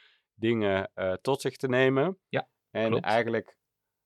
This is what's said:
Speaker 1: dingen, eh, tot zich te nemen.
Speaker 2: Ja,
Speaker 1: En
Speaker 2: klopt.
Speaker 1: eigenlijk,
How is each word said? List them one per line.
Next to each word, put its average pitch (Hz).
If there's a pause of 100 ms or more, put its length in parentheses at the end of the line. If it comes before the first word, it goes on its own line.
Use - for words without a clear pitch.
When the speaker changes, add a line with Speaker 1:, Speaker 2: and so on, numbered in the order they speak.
(340)
Speaker 1:
dingen, 104
eh, 92
tot 135
zich -
te 135
nemen. 135 (100)
Speaker 2:
Ja, - (220)
Speaker 1:
En 110
Speaker 2:
klopt. 117
Speaker 1:
eigenlijk, 113 (500)